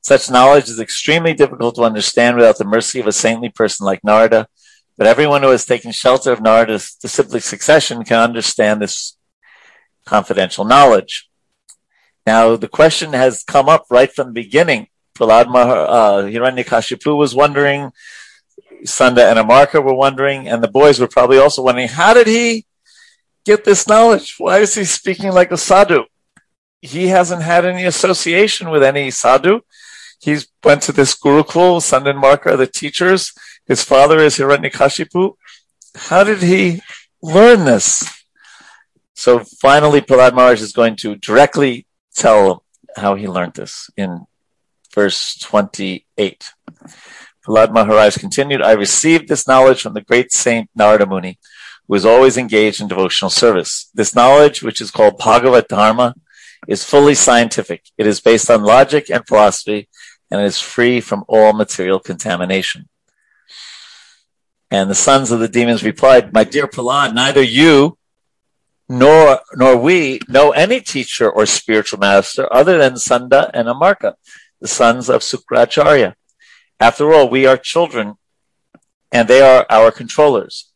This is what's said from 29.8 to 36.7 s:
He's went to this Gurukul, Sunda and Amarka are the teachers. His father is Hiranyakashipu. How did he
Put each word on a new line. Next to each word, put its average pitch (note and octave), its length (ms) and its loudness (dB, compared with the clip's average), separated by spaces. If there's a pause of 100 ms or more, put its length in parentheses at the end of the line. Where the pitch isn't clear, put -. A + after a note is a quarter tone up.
He's D3 280 -6 (160)
went C#3+ 200 2
to D3 100 -6
this C3+ 220 0
Gurukul, E3 680 0
Sunda C#3 300 -2
and C#3 80 -8
Amarka C#3 340 2
are C#3+ 40 -2
the B2+ 100 0
teachers. F3+ 640 -4 (320)
His - 180 -4
father D3 360 4
is D3+ 180 2
Hiranyakashipu. C#3 1000 -4 (600)
How F3+ 280 0
did G3+ 200 -2
he F3+ 380 -2 (400)